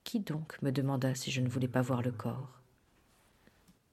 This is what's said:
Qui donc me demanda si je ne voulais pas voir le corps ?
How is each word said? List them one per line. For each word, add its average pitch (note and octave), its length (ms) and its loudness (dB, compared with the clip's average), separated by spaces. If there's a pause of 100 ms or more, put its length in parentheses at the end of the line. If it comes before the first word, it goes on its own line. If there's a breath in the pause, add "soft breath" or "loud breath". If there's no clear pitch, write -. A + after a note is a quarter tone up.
Qui - 160 -2
donc D#3+ 440 -4
me C#3 80 2
demanda C3 420 2
si C3 160 -4
je C3 120 0
ne B2 80 4
voulais B2+ 180 0
pas B2+ 160 2
voir B2 180 0
le B2 100 0
corps ? A#2 480 -6 (1300 soft breath)